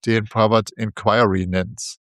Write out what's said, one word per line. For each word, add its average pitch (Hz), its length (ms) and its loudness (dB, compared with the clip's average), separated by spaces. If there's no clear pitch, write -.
den 113 200 0
Pravert 110 480 2
Inquiry 104 760 0
nennt. 92 560 -6